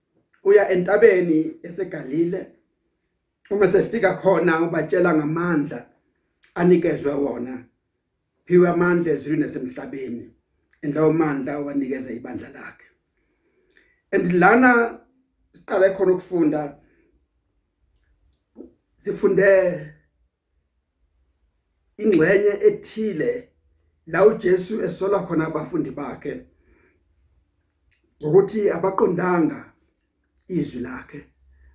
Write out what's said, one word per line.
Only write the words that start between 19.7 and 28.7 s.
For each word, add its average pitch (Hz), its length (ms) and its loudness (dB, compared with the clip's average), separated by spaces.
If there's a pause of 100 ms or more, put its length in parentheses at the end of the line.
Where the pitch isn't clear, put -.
ingxenye 202 560 2 (140)
ethile 175 840 -4 (560)
la 170 200 2
uJesu 190 560 2
esola 196 380 -2
khona 160 280 -2
abafundi 156 440 -6
bakhe - 540 -12 (1800)
ngokuthi 190 480 2
abaqondanga 175 1040 -2 (720)